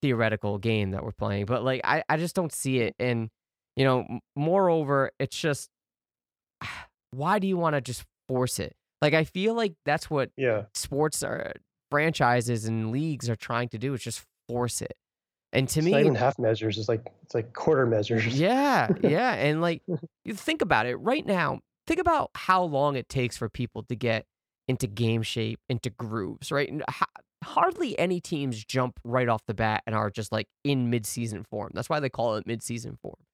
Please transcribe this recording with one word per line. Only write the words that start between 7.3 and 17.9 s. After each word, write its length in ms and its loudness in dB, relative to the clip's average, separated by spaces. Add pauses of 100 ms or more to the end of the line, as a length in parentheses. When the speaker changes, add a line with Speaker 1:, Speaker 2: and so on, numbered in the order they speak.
Speaker 1:
do 80 0
you 100 2
wanna 240 2
just 220 -6 (240)
force 320 0
it? 160 -6 (260)
Like, 120 4
I 100 6
feel 300 -2
like 200 0 (120)
that's 240 0
what 260 0
Speaker 2:
Yeah. 280 0 (100)
Speaker 1:
sports 500 -2
are, 300 -6 (360)
franchises 760 2
and 260 -2
leagues 380 -2
are 60 0
trying 340 -4
to 80 -10
do, 160 -4
is 100 -6
just 200 -10 (240)
force 340 -2
it. 120 -8 (600)
And 160 2
to 100 0
Speaker 2:
It's 60 4
Speaker 1:
me 80 4
Speaker 2:
not 80 6
even 140 6
half 220 2
measures. 400 0
It's 120 -4
like, 180 0 (160)
it's 100 -20
like 200 -2
quarter 320 4
measures. 420 2